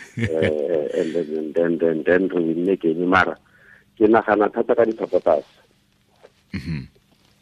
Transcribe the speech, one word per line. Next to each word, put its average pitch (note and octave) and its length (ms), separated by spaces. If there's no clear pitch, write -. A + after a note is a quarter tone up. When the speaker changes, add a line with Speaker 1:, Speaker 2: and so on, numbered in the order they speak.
Speaker 1:
eh, D#2 840
and D#2+ 140
then, E2 140
and D#2 160
then, E2+ 240
then, D#2+ 240
then F2+ 260
re F2+ 140
winne F2 380
game. E2+ 280
Mara, F2+ 280
ke A2 140
nagana G#2 420
thata A#2 220
ka A#2 100
di-supporters F2+ 600
Speaker 2:
Mhm. C#2+ 340